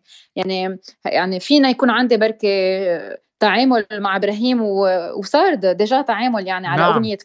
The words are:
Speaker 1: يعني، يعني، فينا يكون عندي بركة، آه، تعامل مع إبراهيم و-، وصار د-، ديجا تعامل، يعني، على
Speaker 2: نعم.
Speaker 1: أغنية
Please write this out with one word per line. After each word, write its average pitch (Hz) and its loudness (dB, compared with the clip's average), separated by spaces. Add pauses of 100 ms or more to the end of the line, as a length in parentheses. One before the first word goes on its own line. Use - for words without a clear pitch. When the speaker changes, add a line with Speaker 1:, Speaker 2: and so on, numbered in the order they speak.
(360)
Speaker 1:
يعني، 190 -4 (260)
يعني، 185 -2
فينا 285 4
يكون 247 0
عندي 233 2
بركة، 220 0
آه، 190 -2 (220)
تعامل 220 2
مع 196 -2
إبراهيم 214 0
و-، 190 0
وصار 302 2
د-، 196 -2
ديجا 214 2
تعامل، 226 -2
يعني، 185 -6
على 165 0
Speaker 2:
نعم. 175 4
Speaker 1:
أغنية 208 -2